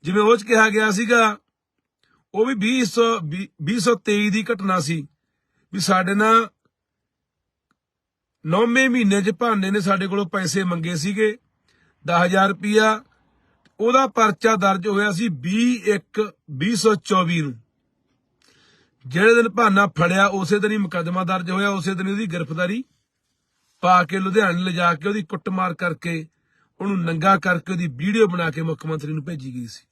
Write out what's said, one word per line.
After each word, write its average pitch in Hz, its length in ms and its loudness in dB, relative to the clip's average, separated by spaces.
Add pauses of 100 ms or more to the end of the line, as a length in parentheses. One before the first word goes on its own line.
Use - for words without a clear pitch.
ਜਿਵੇਂ 190 160 0
ਉਹ 220 160 6
'ਚ 202 60 -8
ਕਿਹਾ 220 260 4
ਗਿਆ 214 220 2
ਸੀਗਾ, 220 460 2 (960)
ਉਹ 214 120 2
ਵੀ 262 100 -2
ਵੀਹ 233 300 0
ਸੌ, 226 340 0
ਵੀਹ, 170 280 -8 (140)
ਵੀਹ 208 180 -2
ਸੌ 233 160 2
ਤੇਈ 208 340 -2
ਦੀ 208 140 -2
ਘਟਨਾ 190 360 -2
ਸੀ 151 260 -6 (680)
ਵੀ 196 80 -6
ਸਾਡੇ 185 340 0
ਨਾਲ 220 320 4 (2000)
ਨੌਵੇਂ 233 440 2
ਮਹੀਨੇ 208 320 2
'ਚ 202 100 0
ਭਾਨੇ 202 400 -2
ਨੇ 208 100 0
ਸਾਡੇ 190 260 0
ਕੋਲੋਂ 196 200 -2
ਪੈਸੇ 190 360 -4
ਮੰਗੇ 170 340 -4
ਸੀਗੇ, 208 400 -2 (680)
ਦਸ 170 160 2
ਹਜ਼ਾਰ 190 280 4
ਰੁਪਇਆ। 214 520 2 (800)
ਉਹਦਾ 247 280 4
ਪਰਚਾ 220 480 2
ਦਰਜ 190 320 0
ਹੋਇਆ 208 240 0
ਸੀ 202 160 -4 (140)
ਵੀਹ 214 520 0
ਇੱਕ, - 260 -6 (320)
ਵੀਹ 175 240 -2
ਸੌ 208 200 2
ਚੌਵੀ 175 460 -2
ਨੂੰ। 135 120 -6 (1500)
ਜਿਹੜੇ 185 300 4
ਦਿਨ 233 140 4
ਭਾਨਾ 202 400 4
ਫੜਿਆ 180 400 2
ਉਸੇ 196 300 0
ਦਿਨ 214 120 0
ਹੀ 214 60 -2
ਮੁਕੱਦਮਾ 180 460 -4
ਦਰਜ 180 280 -4
ਹੋਇਆ, 196 180 0
ਉਸੇ 190 240 -4
ਦਿਨ 185 140 -6
ਉਹਦੀ 202 200 -4
ਗ੍ਰਿਫਤਾਰੀ 175 560 -4 (1000)
ਪਾ 180 200 4
ਕੇ 185 160 -4
ਲੁਧਿਆਣੇ 190 440 0
ਲਿਜਾ 175 300 0
ਕੇ 156 160 -6
ਉਹਦੀ 202 140 -4
ਕੁੱਟਮਾਰ 185 500 -6
ਕਰਕੇ, 165 540 -6 (520)
ਉਹਨੂੰ 196 200 -4
ਨੰਗਾ 165 400 2
ਕਰਕੇ 175 340 -2
ਉਹਦੀ 170 220 -4
ਵੀਡੀਓ 208 320 2
ਬਣਾ 170 240 -2
ਕੇ 160 100 -8
ਮੁੱਖ 160 240 -6
ਮੰਤਰੀ 156 280 -6
ਨੂੰ 151 100 -8
ਭੇਜੀ 135 300 -12
ਗਈ 123 140 -10
ਸੀ। - 240 -20